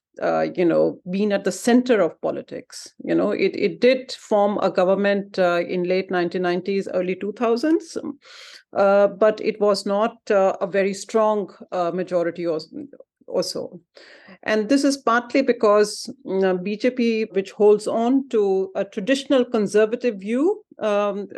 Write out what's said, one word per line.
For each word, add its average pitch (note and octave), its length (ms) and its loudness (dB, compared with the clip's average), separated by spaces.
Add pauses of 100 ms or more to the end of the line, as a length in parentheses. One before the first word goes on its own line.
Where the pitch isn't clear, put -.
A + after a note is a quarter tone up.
(220)
uh, A#2 320 0
you F3 120 0
know, D#3 340 2 (100)
been G3+ 220 0
at G3 140 -2
the F#3+ 80 0
center A#3+ 480 2
of E3 180 -2
politics. - 760 -10 (120)
You E3 100 -2
know, F#3 160 0
it, - 240 -2
it E3 240 -4
did C4 320 2
form G#3 500 0
a F#3+ 80 0
government, G3 680 0
uh, F3 260 2
in F3+ 180 -4
late F#3 280 -2
nineteen F3+ 300 -2
nineties, F3+ 480 -2
early F#3 260 -2
two G3 160 -6
thousands, A#3+ 680 0 (800)
uh, G3+ 320 4
but G#3+ 320 2
it G#3 220 -4
was G3+ 240 2
not, G#3 320 -2 (120)
uh, F#3+ 300 2
a G3 80 -4
very G3 260 0
strong, G#3+ 600 -2 (160)
uh, F3 200 -2
majority F3 540 -4
or, D#3+ 140 -2 (680)
or F3+ 160 -2
so. - 360 -8 (640)
And G#3+ 220 0
this C#4 160 4
is C#4 140 2
partly A#3+ 440 0
because, G#3+ 720 2 (120)
mm, F#3+ 180 0
uh, F#3 120 2
B F#3+ 200 -6
J B3 160 0
P, A#3 400 0
which G3 200 -4
holds G#3 360 4
on C4 400 0
to F#3+ 480 0
a G3+ 80 -2
traditional B3+ 640 0
conservative A3 720 0
view, C4+ 420 -2 (180)
um, G3+ 580 -2